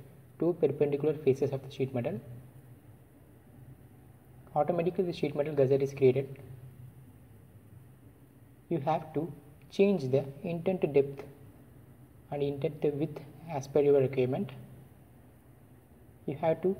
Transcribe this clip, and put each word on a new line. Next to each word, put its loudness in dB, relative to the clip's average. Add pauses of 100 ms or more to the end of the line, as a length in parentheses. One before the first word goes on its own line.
(380)
two 0
perpendicular 2
faces 2
of -6
the -14
sheet -4
metal. -2 (2250)
Automatically 0
the -4
sheet -4
metal -2
gusset 4
is -2
created. 2 (2250)
You 0
have -2
to -4 (380)
change 2
the 2 (180)
intent -2
depth 2 (1040)
and -4
intent -4 (120)
width -4 (320)
as -6
per 4
your 8
requirement. 0 (1700)
You -4
have 0
to 2